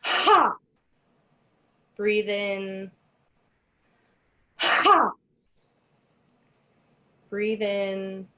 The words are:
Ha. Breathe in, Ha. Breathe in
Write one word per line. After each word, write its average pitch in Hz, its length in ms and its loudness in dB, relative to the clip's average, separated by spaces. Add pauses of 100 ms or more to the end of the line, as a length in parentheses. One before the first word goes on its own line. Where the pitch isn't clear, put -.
Ha. - 540 2 (1400)
Breathe 208 340 0
in, 196 640 -6 (1700)
Ha. - 540 4 (2250)
Breathe 208 320 -4
in 196 640 -6 (100)